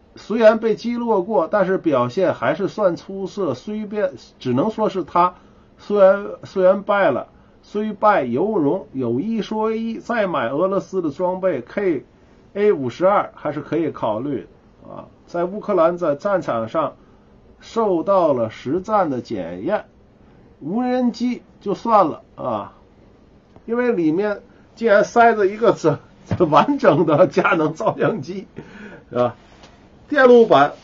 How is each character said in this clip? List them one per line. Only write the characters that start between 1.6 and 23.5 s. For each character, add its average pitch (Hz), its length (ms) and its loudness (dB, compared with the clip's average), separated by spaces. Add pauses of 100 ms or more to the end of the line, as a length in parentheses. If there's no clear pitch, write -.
是 185 120 -4
表 123 300 -2
现 160 240 -2
还 123 220 -4
是 190 140 -6
算 190 260 -2
出 196 320 -12
色， 170 280 -6
虽 214 320 -10
便， 202 260 -4 (260)
只 123 160 -4
能 156 160 0
说 214 180 -2
是 180 140 -6
他 180 320 0 (440)
虽 208 200 -2
然， 202 280 6 (180)
虽 - 180 -4
然 190 220 4
败 196 260 2
了， 113 160 -4 (360)
虽 214 300 -6
败 202 300 2
犹 151 340 -2
荣。 170 360 0
有 120 260 -4
一 214 240 -4
说 220 300 -4
一， 226 260 -6
再 220 300 -4
买 135 200 -2
俄 156 200 0
罗 190 100 0
斯 185 240 -6
的 156 80 -4
装 180 300 -4
备 180 220 -2
，K 180 420 -4 (500)
A 208 160 2
五 143 180 -2
十 156 180 -6
二 190 280 2
还 - 160 -8
是 147 100 -8
可 151 160 -6
以 160 140 -2
考 113 300 -4
虑 131 260 -6 (380)
啊。 - 240 -18 (180)
在 175 180 -4
乌 190 140 -8
克 202 160 -4
兰 175 220 4
的 165 180 -2
战 196 260 -2
场 113 280 -4
上 147 260 -4 (680)
受 196 440 -2
到 180 280 2
了 117 180 0
实 151 300 -6
战 190 300 0
的 123 100 -4
检 90 440 -8
验， 196 220 -4 (760)
无 190 220 -6
人 247 300 -2
机 240 280 -6 (220)
就 196 100 -4
算 214 340 2
了 123 160 -8 (120)
啊， 110 400 -8 (880)